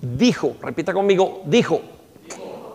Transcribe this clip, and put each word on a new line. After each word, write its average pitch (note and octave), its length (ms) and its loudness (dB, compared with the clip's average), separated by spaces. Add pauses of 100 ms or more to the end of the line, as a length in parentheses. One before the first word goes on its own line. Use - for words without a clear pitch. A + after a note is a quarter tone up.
dijo, C3+ 600 0
repita D3+ 320 -4
conmigo, F#3+ 520 2
dijo. E3 360 2 (440)
Dijo. - 260 -16 (240)